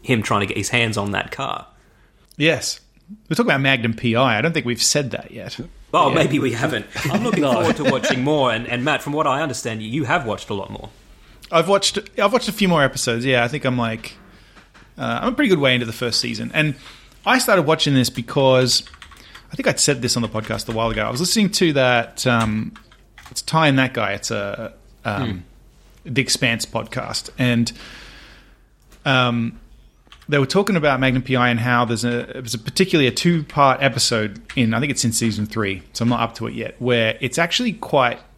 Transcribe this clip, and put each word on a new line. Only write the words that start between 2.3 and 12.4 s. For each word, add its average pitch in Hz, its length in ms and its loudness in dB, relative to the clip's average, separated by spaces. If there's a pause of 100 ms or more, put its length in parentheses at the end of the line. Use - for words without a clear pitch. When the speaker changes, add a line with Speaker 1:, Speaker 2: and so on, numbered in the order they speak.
Speaker 2:
Yes. 147 420 -2 (480)
We're 160 80 -2
talking 240 140 2
about 135 120 2
Magnum 120 340 2
P 113 200 0
I. 120 220 2
I 110 40 0
don't 160 120 0
think 139 120 -2
we've 120 160 -2
said 143 300 0
that - 200 -10
yet. - 280 -12 (340)
Speaker 1:
Oh, 170 160 4
Speaker 2:
Yeah. - 60 0
Speaker 1:
maybe 151 240 2
we 127 140 0
haven't. 113 320 -2 (260)
I'm 208 120 0
looking 208 180 0
Speaker 3:
<laughs> 139 80 2
No. 123 40 4
Speaker 1:
forward 117 240 2
to 156 80 -4
watching 127 380 0
more, 139 280 2
and, 113 160 -4
and 123 180 -4
Matt, 147 160 0
from 143 120 -6
what 151 140 -2
I 135 140 0
understand, 117 400 -6
you 120 240 -4
have 143 200 -2
watched 104 240 -6
a 110 40 -4
lot 95 160 -8
more. - 200 -14 (600)
Speaker 2:
I've 165 160 4
watched, 196 300 2 (220)
I've 202 120 4
watched 247 180 0